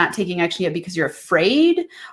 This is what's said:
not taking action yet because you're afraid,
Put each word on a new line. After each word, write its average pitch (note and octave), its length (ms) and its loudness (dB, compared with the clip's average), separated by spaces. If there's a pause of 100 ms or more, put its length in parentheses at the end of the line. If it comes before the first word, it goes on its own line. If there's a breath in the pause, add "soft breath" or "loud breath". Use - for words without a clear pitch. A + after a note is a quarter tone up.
not D#3+ 100 0
taking F3+ 280 -4
action E3+ 220 -2
yet D#3+ 120 -2
because F3 220 -8
you're D#3 100 0
afraid, D4+ 840 2 (240 loud breath)